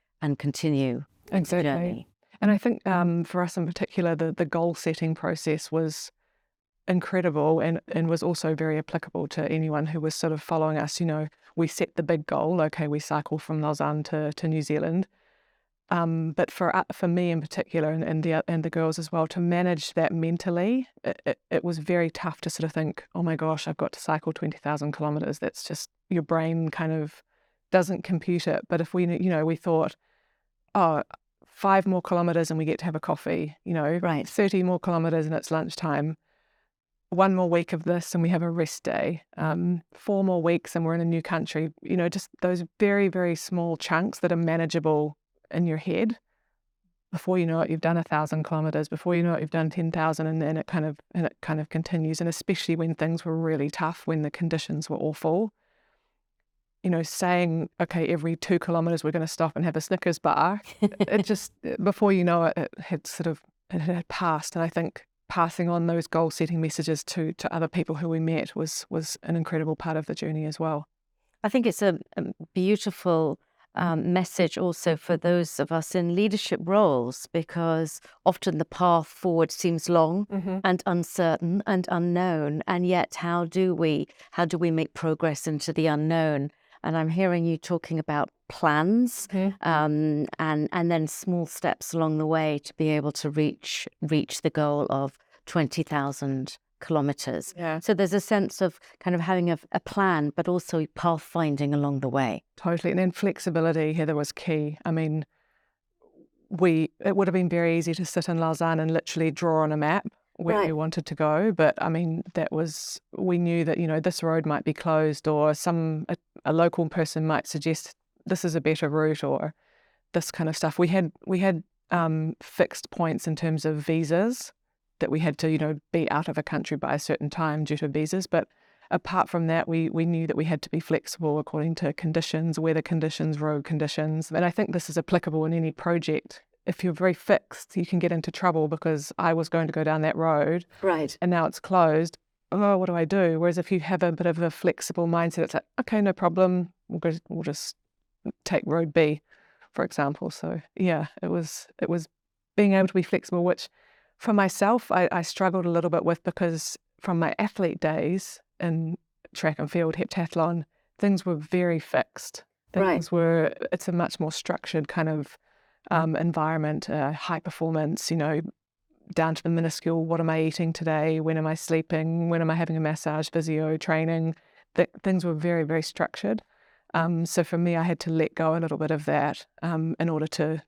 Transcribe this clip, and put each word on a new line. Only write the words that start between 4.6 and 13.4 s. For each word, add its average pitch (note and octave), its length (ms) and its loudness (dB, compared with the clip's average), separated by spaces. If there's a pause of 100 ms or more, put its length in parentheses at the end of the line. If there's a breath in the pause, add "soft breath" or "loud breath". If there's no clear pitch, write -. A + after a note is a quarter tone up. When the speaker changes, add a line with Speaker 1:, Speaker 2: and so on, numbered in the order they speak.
Speaker 2:
setting D#3+ 400 -2
process D#3+ 560 -4
was D#3+ 400 -2 (760)
incredible E3 720 2
and, E3 180 0 (140)
and E3 160 2
was D#3+ 120 0
also E3 320 0
very D#3 240 0
applicable E3 480 -6
to - 240 -4
anyone D#3 360 0
who D#3+ 160 -4
was D#3 120 -2
sort D#3+ 200 -2
of D#3 80 -4
following D#3 360 0
us. D3 220 -4
You F3 60 0
know, D3+ 220 -2 (280 soft breath)
we E3 120 2
set - 280 -4
the E3+ 80 0
big D3+ 240 0
goal, D#3+ 340 0
okay, D3+ 260 0
we D3 120 -2
cycle D3+ 380 -4
from D#3 240 -4